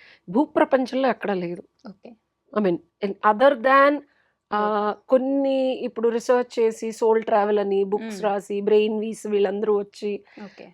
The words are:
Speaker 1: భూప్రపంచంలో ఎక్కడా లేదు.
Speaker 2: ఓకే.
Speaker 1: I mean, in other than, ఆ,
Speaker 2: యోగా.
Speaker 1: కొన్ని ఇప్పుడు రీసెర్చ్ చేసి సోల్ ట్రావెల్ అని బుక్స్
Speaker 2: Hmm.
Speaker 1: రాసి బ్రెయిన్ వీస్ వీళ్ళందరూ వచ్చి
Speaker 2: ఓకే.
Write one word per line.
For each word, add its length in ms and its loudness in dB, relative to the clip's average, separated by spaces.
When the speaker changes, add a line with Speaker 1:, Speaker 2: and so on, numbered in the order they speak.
Speaker 1:
భూప్రపంచంలో 800 0
ఎక్కడా 260 -4
లేదు. 280 -6
Speaker 2:
ఓకే. 220 -20
Speaker 1:
I 80 -2
mean, 160 0
in 100 -4
other 280 6
than, 360 4
ఆ, 80 0
Speaker 2:
యోగా. 360 0
Speaker 1:
కొన్ని 640 2
ఇప్పుడు 360 -4
రీసెర్చ్ 500 0
చేసి 340 -2
సోల్ 300 2
ట్రావెల్ 360 2
అని 260 0
బుక్స్ 320 -6
Speaker 2:
Hmm. 80 -10
Speaker 1:
రాసి 360 -4
బ్రెయిన్ 400 2
వీస్ 260 -8
వీళ్ళందరూ 520 0
వచ్చి 460 -8
Speaker 2:
ఓకే. 300 -20